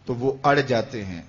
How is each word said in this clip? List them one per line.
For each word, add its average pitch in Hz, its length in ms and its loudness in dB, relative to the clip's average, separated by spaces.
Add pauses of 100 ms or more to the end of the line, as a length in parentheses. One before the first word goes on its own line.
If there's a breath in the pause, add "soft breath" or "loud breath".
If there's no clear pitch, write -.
تو 127 100 -4
وہ 131 180 0 (100)
اڑ 143 160 6
جاتے 120 460 0
ہیں 87 240 -8